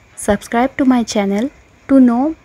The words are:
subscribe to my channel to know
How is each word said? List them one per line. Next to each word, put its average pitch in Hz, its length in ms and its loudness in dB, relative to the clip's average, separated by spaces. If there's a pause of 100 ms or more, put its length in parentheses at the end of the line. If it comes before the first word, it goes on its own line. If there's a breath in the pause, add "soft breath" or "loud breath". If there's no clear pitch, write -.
(160)
subscribe 233 600 -4
to 285 80 -2
my 254 180 2
channel 208 480 -4 (380)
to 269 120 4
know 254 440 2